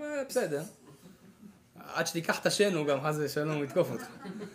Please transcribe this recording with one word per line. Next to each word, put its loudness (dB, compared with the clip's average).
אה, -2
בסדר. 0
עד 0
שתיקח 0
את 2
השן, 4
הוא 2
גם 4
חס 2
ושלום 0
יתקוף 2
אותך. -6